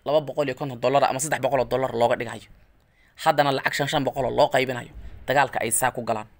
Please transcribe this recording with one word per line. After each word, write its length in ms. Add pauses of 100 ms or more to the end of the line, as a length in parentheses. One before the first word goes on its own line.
laba 160
boqol 260
iyo 80
konton 240
dollar 240
ama 160
saddex 220
boqol 180
oo 60
dollar 300
looga 200
dhigayo. 340 (720)
Haddana 320
lacag 220
shan, 140
shan 160
boqol 220
oo 60
loo 180
qaybinayo. 420 (360)
Dagaalka 340
ay 100
saa 200
ku 120
galaan. 240 (120)